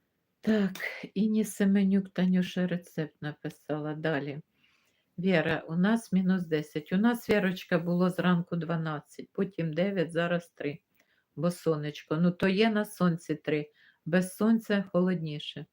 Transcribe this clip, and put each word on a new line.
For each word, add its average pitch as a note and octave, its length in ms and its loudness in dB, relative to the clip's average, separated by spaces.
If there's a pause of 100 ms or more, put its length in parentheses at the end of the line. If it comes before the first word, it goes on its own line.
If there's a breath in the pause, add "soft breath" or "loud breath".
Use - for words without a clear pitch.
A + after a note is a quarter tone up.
(420)
Так, G3+ 720 -2
Інні G#3+ 320 0
Семенюк, G3 640 2
Танюша F3+ 580 2
рецепт F3 540 -6
написала. D3 720 -8
Далі. D3+ 460 -4 (800)
Віра, E3 500 2
у D#3+ 80 -6
нас G#3 380 2
мінус F#3 320 2
десять. D3+ 480 -4
У F#3 40 2
нас, A#3 320 2
Вірочка, F#3 500 2
було F3 300 2
зранку F3 460 0
дванадцять, D#3+ 760 -6
потім E3 420 -4
дев'ять, F3 380 -2
зараз E3+ 360 -2
три. - 320 -8 (560)
Бо E3+ 160 -2
сонечко. D3+ 680 -4
Ну, F3 140 4
то F#3+ 160 0
є G3+ 220 4
на G#3 160 0
сонці E3+ 500 -2
три. D3 360 -4 (340 soft breath)
Без F3+ 300 0
сонця A3 560 2
холодніше. D#3+ 800 -2